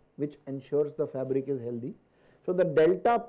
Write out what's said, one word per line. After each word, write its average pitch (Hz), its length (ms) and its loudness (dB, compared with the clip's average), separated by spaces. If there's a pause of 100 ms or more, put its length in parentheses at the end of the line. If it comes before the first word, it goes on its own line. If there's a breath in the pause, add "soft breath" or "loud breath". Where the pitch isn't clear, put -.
(160)
which 147 220 -8 (100)
ensures 143 460 -2
the 151 120 -4
fabric 135 420 -4
is 135 140 -4
healthy. 120 320 -8 (540 soft breath)
So 185 40 0
the 180 140 2
delta 180 640 4